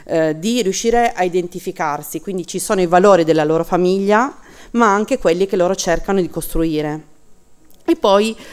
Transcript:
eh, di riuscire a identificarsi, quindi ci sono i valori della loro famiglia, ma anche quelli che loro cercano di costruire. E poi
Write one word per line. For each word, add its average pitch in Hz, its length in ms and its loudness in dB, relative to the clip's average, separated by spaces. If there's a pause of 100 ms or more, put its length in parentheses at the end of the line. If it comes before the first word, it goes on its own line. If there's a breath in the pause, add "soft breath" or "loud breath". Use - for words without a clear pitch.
eh, 160 320 0
di 226 240 -2
riuscire 226 500 0
a 185 100 -4
identificarsi, 170 1000 -6
quindi 185 260 -8
ci - 120 -8
sono 196 220 -2
i 180 60 2
valori 180 360 6
della 160 220 2
loro 160 200 0
famiglia, 196 720 0 (340 loud breath)
ma 233 200 2
anche 214 260 0
quelli 180 280 0
che 196 100 -4
loro 180 180 2
cercano 190 460 -2
di 165 100 -2
costruire. 156 840 -4 (720)
E 330 120 0
poi 214 380 2 (180 loud breath)